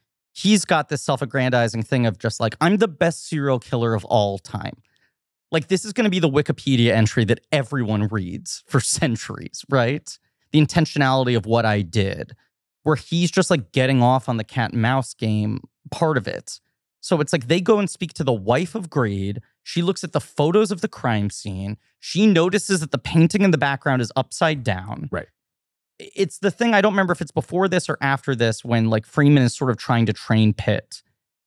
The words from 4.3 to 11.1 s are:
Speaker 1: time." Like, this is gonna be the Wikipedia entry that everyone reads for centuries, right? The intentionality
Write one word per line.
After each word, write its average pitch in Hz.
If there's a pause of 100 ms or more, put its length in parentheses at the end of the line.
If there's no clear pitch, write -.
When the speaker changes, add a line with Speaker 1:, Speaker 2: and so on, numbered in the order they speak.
Speaker 1:
time." - (720)
Like, 160
this 185
is 208
gonna 220
be 180
the 160
Wikipedia 131
entry 110
that 113 (120)
everyone 110
reads 95
for 139
centuries, -
right? 135 (340)
The 151
intentionality 131